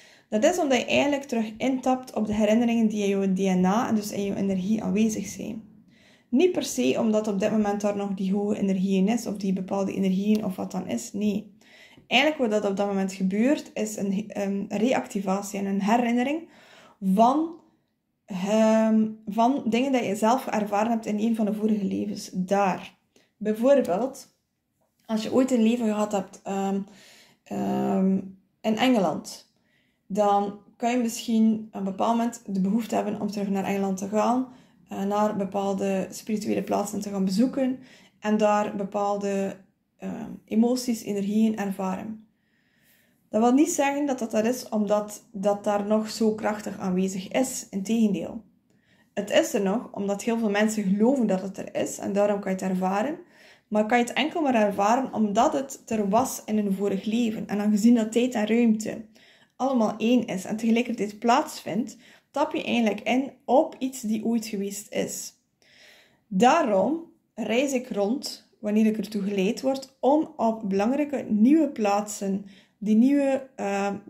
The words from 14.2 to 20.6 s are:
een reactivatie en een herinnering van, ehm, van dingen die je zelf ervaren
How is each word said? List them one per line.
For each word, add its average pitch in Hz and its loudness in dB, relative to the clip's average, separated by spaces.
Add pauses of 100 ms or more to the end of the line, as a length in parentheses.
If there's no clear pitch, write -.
een 196 -4
reactivatie 202 -2
en 202 -4
een 196 -2
herinnering 247 0 (640)
van, 269 4 (760)
ehm, 220 2 (200)
van 233 2
dingen 240 0
die 247 2
je 190 -2
zelf 220 2
ervaren 208 0